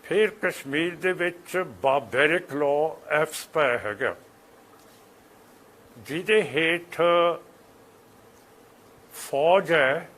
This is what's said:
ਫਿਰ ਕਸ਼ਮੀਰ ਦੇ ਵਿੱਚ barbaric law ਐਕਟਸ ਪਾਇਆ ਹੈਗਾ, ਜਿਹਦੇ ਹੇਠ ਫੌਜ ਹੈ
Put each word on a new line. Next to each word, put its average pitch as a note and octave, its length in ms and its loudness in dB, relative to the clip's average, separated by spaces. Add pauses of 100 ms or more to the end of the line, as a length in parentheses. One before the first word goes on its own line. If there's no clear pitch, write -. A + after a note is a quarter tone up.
ਫਿਰ G#3 280 2 (100)
ਕਸ਼ਮੀਰ E3 540 -4
ਦੇ F3+ 180 -2
ਵਿੱਚ F3 440 -4
barbaric C#3 880 0 (160)
law C#3+ 180 0 (280)
ਐਕਟਸ D#3 440 -2
ਪਾਇਆ C3+ 240 2
ਹੈਗਾ, G#2 380 -4 (1800)
ਜਿਹਦੇ F3+ 460 0
ਹੇਠ D#3+ 580 -2 (2000)
ਫੌਜ E3 580 2
ਹੈ D#3 460 2